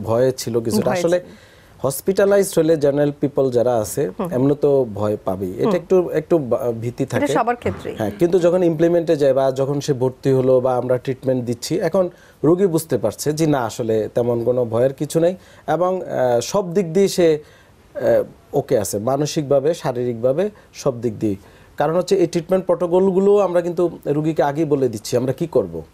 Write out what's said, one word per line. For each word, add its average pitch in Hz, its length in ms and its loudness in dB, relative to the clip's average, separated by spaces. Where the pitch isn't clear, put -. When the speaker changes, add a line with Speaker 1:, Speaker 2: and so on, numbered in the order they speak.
Speaker 1:
ভয়ে 120 280 2
ছিল 120 280 -4
কিছুটা। 117 320 -2
Speaker 2:
ভয়ে 185 80 -2
Speaker 1:
আসলে 175 200 0
Speaker 2:
ছিল। - 100 -12
Speaker 1:
হসপিটালাইজড 196 800 0
হলে 160 180 4
জেনারেল 143 420 2
পিপল 135 320 0
যারা 120 240 2
আছে, 117 440 -2
Speaker 2:
হুম। 180 120 -4
Speaker 1:
এমনি 135 300 2
তো 139 320 4
ভয় 104 320 -2
পাবেই। 92 260 -4
এটা 120 140 -2
Speaker 2:
হুম। 208 100 2
Speaker 1:
একটু, 175 340 0
একটু 156 280 0
বা-, 120 340 0
ভীতি 123 220 -6
Speaker 2:
এটা 123 160 -4
Speaker 1:
থাকে। 277 140 0
Speaker 2:
সবার 240 220 0
ক্ষেত্রেই। - 400 -8
Speaker 1:
হ্যাঁ, 104 240 -4
কিন্তু 175 200 2
যখন 175 240 2
ইমপ্লিমেন্টে 170 520 2
যায় 139 180 2
বা 135 180 2
যখন 135 280 -2
সে 139 140 -2
ভর্তি 127 380 -2
হলো 127 300 4
বা 127 140 0
আমরা 123 220 0
ট্রিটমেন্ট 127 480 -4
দিচ্ছি, 123 340 -4
এখন 180 300 0
রোগী 180 220 4
বুঝতে 160 320 0
পারছে 110 360 -2
যে 160 140 0
না, 147 120 2
আসলে 110 560 -2
তেমন 120 280 0
কোনো 123 220 0
ভয়ের 120 280 0
কিছু 151 260 -4
নেই, 175 160 2
এবং, 180 340 -2
আহ, 127 400 0
সব 185 320 -4
দিক 170 200 -2
দিয়ে 196 140 4
সে, 165 320 2
আহ, - 60 -8
ওকে 131 260 0
আছে, 101 200 -4
মানসিকভাবে, 139 720 0
শারীরিকভাবে, 127 760 -2
সব 123 280 -4
দিক 110 180 -4
দিয়ে। 107 160 -2
কারণ 156 180 0
হচ্ছে 180 200 2
এই 170 120 2
ট্রিটমেন্ট 180 380 -2
প্রটোকলগুলো 185 720 2
আমরা 175 240 2
কিন্তু 175 440 -2
রোগীকে 156 380 0
আগেই 147 220 0
বলে 139 240 0
দিচ্ছি 110 280 -4
আমরা 131 160 -2
কি 170 140 -6
করব। 87 340 -2